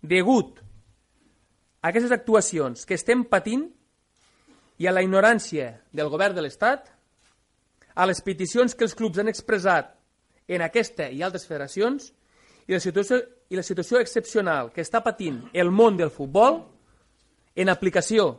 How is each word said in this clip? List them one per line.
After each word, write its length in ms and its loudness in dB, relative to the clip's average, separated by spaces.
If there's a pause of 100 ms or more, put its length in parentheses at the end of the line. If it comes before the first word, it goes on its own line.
Degut 560 2
a 1300 -12
aquestes 180 0
actuacions 760 0
que 100 -2
estem 320 0
patint 380 0 (1080)
i 80 -2
a 60 2
la 100 2
ignorància 680 2 (220)
del 200 -4
govern 240 0
de 80 -4
l'Estat, 460 -2 (1040)
a 100 2
les 140 -2
peticions 540 0
que 100 0
els 100 -4
clubs 240 -4
han 140 -2
expressat 640 0 (580)
en 100 -2
aquesta 480 -4
i 140 -8
altres 240 -8
federacions, 640 -4 (540)
i 80 -2
la 80 0
situació, 380 0 (280)
i 80 -8
la 80 -6
situació 380 0
excepcional 720 -2
que 100 -6
està 200 -2
patint 500 -6
el 160 2
món 260 6
del 160 0
futbol, 480 2 (960)
en 160 2
aplicació 560 0 (100)